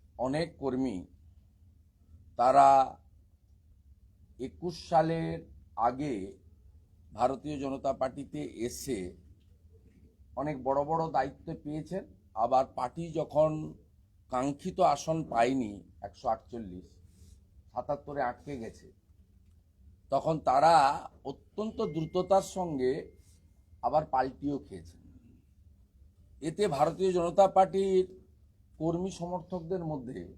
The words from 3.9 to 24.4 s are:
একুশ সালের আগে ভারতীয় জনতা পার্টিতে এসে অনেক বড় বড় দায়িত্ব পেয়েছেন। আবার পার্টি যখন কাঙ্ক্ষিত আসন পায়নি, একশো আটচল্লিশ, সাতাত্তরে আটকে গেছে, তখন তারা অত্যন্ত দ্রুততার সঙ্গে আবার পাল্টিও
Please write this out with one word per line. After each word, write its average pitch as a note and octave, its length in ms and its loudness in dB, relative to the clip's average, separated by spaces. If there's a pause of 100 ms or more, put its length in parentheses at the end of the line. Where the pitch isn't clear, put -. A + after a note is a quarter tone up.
একুশ D#3+ 360 -8 (140)
সালের E3 480 2 (420)
আগে B2+ 360 0 (1000)
ভারতীয় C3+ 460 -2
জনতা C3+ 340 -4
পার্টিতে C3+ 480 -6 (200)
এসে B2 380 -6 (1400)
অনেক D3 260 -4
বড় C3+ 220 2
বড় E3 260 0
দায়িত্ব C#3 360 -4 (140)
পেয়েছেন। D3+ 440 -8 (320)
আবার B2 280 2 (100)
পার্টি B2+ 380 -6
যখন D#3 380 2 (840)
কাঙ্ক্ষিত C#3+ 540 -4
আসন D#3+ 320 2 (120)
পায়নি, A#2+ 420 2 (300)
একশো - 260 -10
আটচল্লিশ, A2 580 -6 (800)
সাতাত্তরে C#3+ 560 -6
আটকে B2 340 -6
গেছে, A2 300 -12 (1200)
তখন C#3+ 240 0 (100)
তারা C#3+ 300 6 (500)
অত্যন্ত - 540 -10 (140)
দ্রুততার F3+ 600 2
সঙ্গে D3 400 -2 (920)
আবার C#3 280 2
পাল্টিও C3+ 480 -2